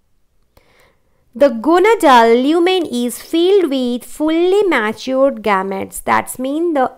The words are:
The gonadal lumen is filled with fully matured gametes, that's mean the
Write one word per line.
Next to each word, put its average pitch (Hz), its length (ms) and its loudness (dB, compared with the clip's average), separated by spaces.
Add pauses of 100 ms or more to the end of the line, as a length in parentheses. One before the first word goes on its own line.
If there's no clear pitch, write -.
(1400)
The 277 120 4
gonadal 254 920 4
lumen 349 440 0
is 240 360 -6
filled 349 480 0
with 247 360 -4
fully 339 580 0
matured 262 800 -2
gametes, 196 580 -4
that's 220 380 -2
mean 302 340 -4
the 262 240 0